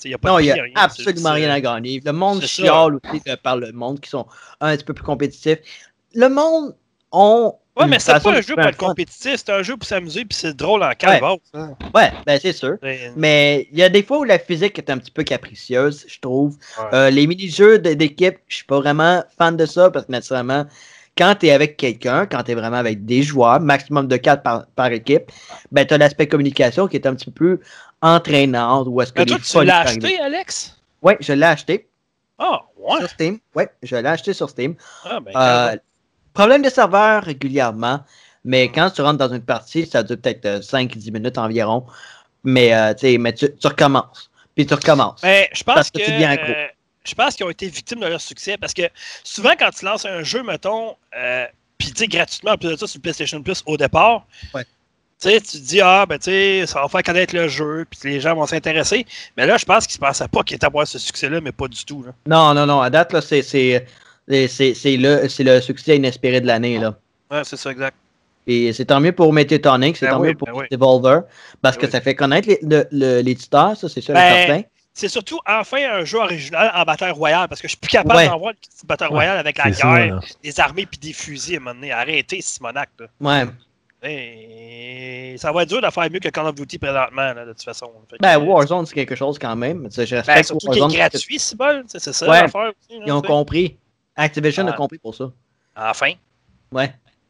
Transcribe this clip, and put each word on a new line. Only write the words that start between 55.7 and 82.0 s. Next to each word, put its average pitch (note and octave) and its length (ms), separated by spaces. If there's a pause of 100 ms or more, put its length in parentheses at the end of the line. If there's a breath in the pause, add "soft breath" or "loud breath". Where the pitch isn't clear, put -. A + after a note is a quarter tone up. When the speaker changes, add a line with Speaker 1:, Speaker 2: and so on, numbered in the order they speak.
Speaker 1:
ah, F#3+ 260
ben, D3+ 120
tu - 60
sais, F#3+ 420
ça C#3+ 160
va C#3+ 60
faire F#3 140
connaître F3 320
le E3+ 140
jeu, D3+ 420
puis C#3 220
les C#3 80
gens D#3+ 140
vont D3+ 120
s'intéresser. D#3+ 600 (320 loud breath)
Mais B2+ 80
là, G#3+ 100
je - 80
pense G#3 220
qu'ils - 160
ne C#3 40
pensaient B2+ 220
pas G#3 140
qu'ils - 140
étaient D3 100
à - 20
avoir D3 180
ce - 120
succès-là, D3 420
mais C#3 120
pas C#3 160
du A#2 160
tout, C#3+ 180
là. B2 100 (140)
Speaker 2:
Non, D#3 280
non, D3 120
non. C#3+ 160
À B2+ 80
date, D#3+ 220
là, E3 100
c'est, D3 200
c'est, B2 440 (420 soft breath)
c'est, C3+ 460
c'est C#3 220
le, C3+ 320
c'est C3+ 160
le B2+ 160
succès D3 360
inespéré B2+ 440
de B2 80
l'année, A#2 300
là. A2 180 (340)
Speaker 1:
Ouais, D3 140
c'est C#3+ 120
ça, C3+ 140
exact. C3+ 260 (520)
Speaker 2:
Et A#2+ 240
c'est A#2+ 140
tant C#3 140
mieux F3 120
pour D#3+ 200
Mediatonic, C#3+ 640
c'est - 100
Speaker 1:
Ben - 80
Speaker 2:
tant C3 60
Speaker 1:
oui, D3+ 80
Speaker 2:
mieux D#3+ 60
pour C#3 140
Speaker 1:
ben A#2+ 80
oui. C3+ 140
Speaker 2:
Devolver, C3 520 (400 soft breath)
parce C3 140
Speaker 1:
Ben A#2+ 60
Speaker 2:
que C#3 40
Speaker 1:
oui. A#2 60
Speaker 2:
ça B2 80
fait C3+ 160
connaître D3+ 320
les, G3 140
le, D3+ 280
le, C3 300
l'éditeur, C#3+ 560
ça, F3 120
c'est - 120
sûr F#3 140
et F3 40
Speaker 1:
Ben, F3+ 280
Speaker 2:
certain. E3 160 (320)
Speaker 1:
c'est G3+ 140
surtout B3+ 380
enfin A3 320 (140)
un F#3 120
jeu G3+ 140
original F3 560
en F3 100
Battle D#3+ 260
Royale, D#3+ 380
parce - 120
que - 80
je - 40
suis - 60
plus - 100
capable F3+ 280
Speaker 2:
Ouais. E3 120
Speaker 1:
d'en E3 100
voir G#3+ 160
du - 320
Battle D#3+ 180
Speaker 3:
Ouais, D#3 60
Speaker 1:
Royale E3 280
avec D3 200
la D3 60
Speaker 3:
c'est G#2 100
ça, D3 220
Speaker 1:
guerre, E3+ 200
Speaker 3:
là. F#2+ 40 (220)
Speaker 1:
des D3 180
armées D#3+ 260
puis - 120
des D3+ 140
fusils D3+ 420
à - 20
un C#3 40
moment B2 140
donné. C3+ 180
Arrêtez, C#3+ 480